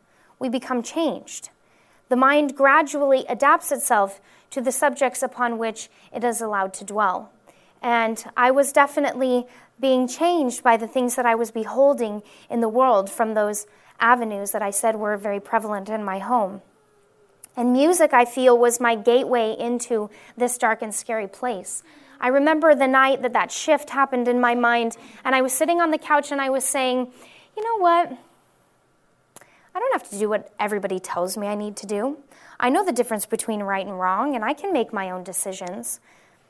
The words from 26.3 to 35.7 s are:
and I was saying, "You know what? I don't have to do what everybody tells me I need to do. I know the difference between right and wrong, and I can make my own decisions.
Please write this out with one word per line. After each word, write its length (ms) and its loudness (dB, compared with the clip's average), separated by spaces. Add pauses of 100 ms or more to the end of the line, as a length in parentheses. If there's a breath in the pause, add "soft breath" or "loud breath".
and 100 -4
I 100 -2
was 140 -2
saying, 460 -2 (460 loud breath)
"You 80 -8
know 180 -2
what? 340 2 (1600 soft breath)
I 60 -6
don't 120 0
have 180 -4
to 60 -8
do 120 -2
what 320 -4
everybody 400 -2
tells 360 -4
me 120 -6
I 80 -4
need 220 -8
to 80 -14
do. 320 -4 (420 loud breath)
I 100 2
know 140 2
the 80 -2
difference 340 -2
between 380 -6
right 200 -4
and 140 -10
wrong, 380 -2
and 80 -4
I 80 -2
can 200 -6
make 200 -2
my 180 -6
own 140 -8
decisions. 720 -8 (520 soft breath)